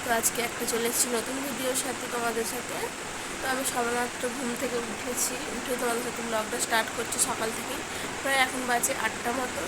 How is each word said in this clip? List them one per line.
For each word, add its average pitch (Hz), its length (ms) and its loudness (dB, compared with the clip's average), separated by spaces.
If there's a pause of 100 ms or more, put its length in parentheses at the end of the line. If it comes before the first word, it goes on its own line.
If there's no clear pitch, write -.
তো - 40 -2 (120)
আজকে - 280 2
একটা - 240 -2
চলে 233 200 2
এসেছি 247 160 4 (100)
নতুন 233 180 -2 (100)
ভিডিওর 262 380 0
সাথে, 247 220 -2 (100)
তোমাদের 233 380 0
সাথে। 233 240 -4 (640)
তো 285 140 -2
আমি 262 100 0 (100)
সবেমাত্র 240 480 2 (140)
ঘুম 262 140 -2 (120)
থেকে 247 160 0 (140)
উঠেছি, 247 440 -2 (220)
উঠে 247 240 -2
তোমাদের 240 260 2
সাথে 233 220 -4
ব্লগটা 220 360 0
স্টার্ট 220 320 4
করছি 226 200 -2 (120)
সকাল 220 280 0
থেকেই। 254 240 -4 (400)
প্রায় 269 240 4
এখন 254 240 -2
বাজে 240 240 4 (120)
আটটা 226 340 0
মতো 247 280 -2